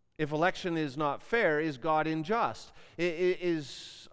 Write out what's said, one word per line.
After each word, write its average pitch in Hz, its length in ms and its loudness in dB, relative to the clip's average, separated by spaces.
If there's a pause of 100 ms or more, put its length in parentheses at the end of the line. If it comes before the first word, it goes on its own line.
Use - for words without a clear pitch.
(180)
If 151 140 -2
election 170 440 0
is 147 200 -2
not 143 260 0
fair, 175 380 2
is 156 160 0
God 156 300 2
unjust? 160 640 -2 (260)
I, 160 40 0
i-, 180 380 2
is - 720 -4